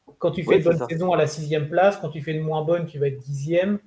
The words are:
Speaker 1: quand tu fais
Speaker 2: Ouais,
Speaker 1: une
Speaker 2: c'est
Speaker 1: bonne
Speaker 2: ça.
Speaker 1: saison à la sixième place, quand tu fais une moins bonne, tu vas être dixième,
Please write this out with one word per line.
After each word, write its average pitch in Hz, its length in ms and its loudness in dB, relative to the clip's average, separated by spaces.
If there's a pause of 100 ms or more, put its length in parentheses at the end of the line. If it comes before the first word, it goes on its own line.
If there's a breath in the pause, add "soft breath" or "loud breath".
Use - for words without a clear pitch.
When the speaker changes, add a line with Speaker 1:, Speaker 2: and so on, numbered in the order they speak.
(180)
Speaker 1:
quand 170 140 0
tu 180 100 -4
fais - 60 -6
Speaker 2:
Ouais, 196 80 8
Speaker 1:
une 165 60 4
Speaker 2:
c'est 165 80 2
Speaker 1:
bonne 165 80 4
Speaker 2:
ça. 123 80 -4
Speaker 1:
saison 170 260 -2
à 165 40 2
la 151 100 4
sixième 151 420 -2
place, 190 300 4
quand 156 100 -6
tu 147 140 -10
fais 160 100 -6
une 156 100 -4
moins 156 200 -2
bonne, 165 240 0
tu 147 120 -10
vas 143 100 0
être 131 100 -6
dixième, 170 680 -2